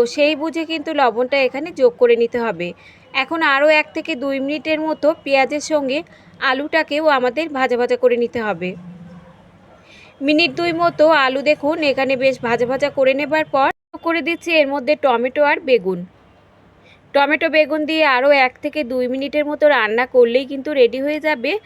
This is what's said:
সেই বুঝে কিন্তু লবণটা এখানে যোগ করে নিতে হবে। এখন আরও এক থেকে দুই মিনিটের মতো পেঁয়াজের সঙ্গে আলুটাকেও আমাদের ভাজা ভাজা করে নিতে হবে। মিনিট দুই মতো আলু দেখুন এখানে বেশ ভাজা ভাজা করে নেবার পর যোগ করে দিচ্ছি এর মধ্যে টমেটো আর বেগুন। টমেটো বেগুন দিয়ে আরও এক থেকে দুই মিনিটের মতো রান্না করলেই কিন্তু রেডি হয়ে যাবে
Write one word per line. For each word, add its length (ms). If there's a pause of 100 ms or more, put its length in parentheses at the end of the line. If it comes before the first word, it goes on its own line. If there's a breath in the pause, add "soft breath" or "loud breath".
সেই 300
বুঝে 280
কিন্তু 300
লবণটা 440
এখানে 380
যোগ 220
করে 180
নিতে 220
হবে। 300 (460 loud breath)
এখন 300
আরও 260
এক 240
থেকে 200
দুই 260
মিনিটের 400
মতো 280 (120)
পেঁয়াজের 440
সঙ্গে 340 (420 loud breath)
আলুটাকেও 680
আমাদের 400
ভাজা 280
ভাজা 200
করে 200
নিতে 240
হবে। 300 (1500 loud breath)
মিনিট 340
দুই 200
মতো 300 (120)
আলু 260
দেখুন 400
এখানে 340
বেশ 260
ভাজা 240
ভাজা 240
করে 240
নেবার 380
পর 160 (160)
যোগ 180
করে 200
দিচ্ছি 300
এর 160
মধ্যে 280
টমেটো 480
আর 200
বেগুন। 360 (1120 soft breath)
টমেটো 360
বেগুন 340
দিয়ে 220
আরও 320
এক 220
থেকে 240
দুই 240
মিনিটের 360
মতো 240
রান্না 380
করলেই 400
কিন্তু 260
রেডি 280
হয়ে 200
যাবে 320 (140)